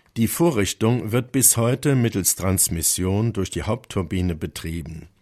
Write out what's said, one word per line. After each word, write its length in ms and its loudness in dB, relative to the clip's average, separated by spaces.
Die 100 4
Vorrichtung 840 2
wird 180 0
bis 260 2
heute 380 2
mittels 400 2
Transmission 960 0
durch 180 -4
die 120 -6
Hauptturbine 720 -2
betrieben. 720 -8